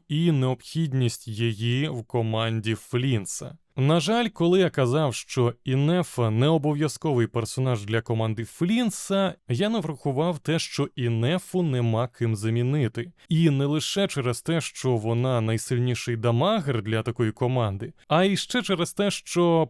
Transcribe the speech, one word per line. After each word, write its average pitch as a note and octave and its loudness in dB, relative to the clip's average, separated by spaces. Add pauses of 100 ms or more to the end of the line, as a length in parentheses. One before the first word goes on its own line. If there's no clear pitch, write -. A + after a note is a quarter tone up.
і D#3+ 2
необхідність C3 -2
її A#2 -2
в A#2+ -8
команді A2+ -2
Флінса. B2 -4 (180)
На C#3+ 4
жаль, A3+ 0
коли F3+ 2
я F3+ 4
казав, C#3 0
що A#2+ 0 (100)
Інефа C#3 0
не A#2 4
обов'язковий D3 0
персонаж A#2 -2
для A2 0
команди A2 -2
Флінса, G3 -2 (140)
я B2+ 0
не A3+ 0
врахував D#3 -2
те, - -2
що - -4
Інефу C3 0
нема B2 0
ким A2+ -2
замінити. A#2 -2 (180)
І E3 4
не C#3 2
лише D#3 0
через B2 -2
те, E3 -2
що - -2
вона A#2 0
найсильніший A#2+ -2
дамагер B2 0
для A2 -2
такої A2+ 0
команди, A#2+ -2 (140)
а E3 4
й G3 2
ще - -2
через F3 -2
те, G3+ 0
що, E3+ 2